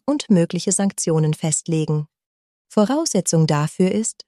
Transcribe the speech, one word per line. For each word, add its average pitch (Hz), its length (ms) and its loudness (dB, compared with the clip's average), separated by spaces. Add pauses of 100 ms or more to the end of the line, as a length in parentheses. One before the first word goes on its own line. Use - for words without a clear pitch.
und 285 240 -2
mögliche 175 420 2
Sanktionen 160 640 0
festlegen. 156 720 -2 (640)
Voraussetzung 214 760 0
dafür 156 460 0
ist, 214 360 -6